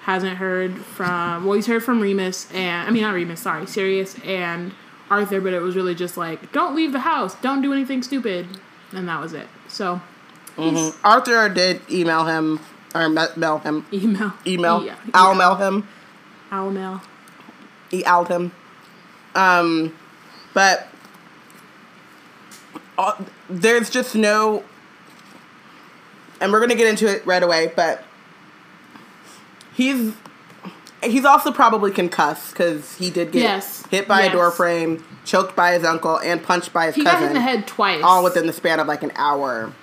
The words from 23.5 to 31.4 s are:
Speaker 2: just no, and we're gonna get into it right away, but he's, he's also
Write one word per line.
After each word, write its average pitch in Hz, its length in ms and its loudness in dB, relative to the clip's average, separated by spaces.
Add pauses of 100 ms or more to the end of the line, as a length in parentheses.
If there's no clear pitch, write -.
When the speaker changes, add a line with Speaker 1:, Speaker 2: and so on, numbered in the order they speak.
Speaker 2:
just 247 260 -4
no, 214 480 2 (1800)
and 196 100 0
we're 214 80 4
gonna 240 160 2
get 226 120 4
into 214 200 2
it 196 180 -2
right 180 180 2
away, 165 320 2
but 165 280 0 (1700)
he's, 247 400 0 (880)
he's 247 240 2
also 294 260 6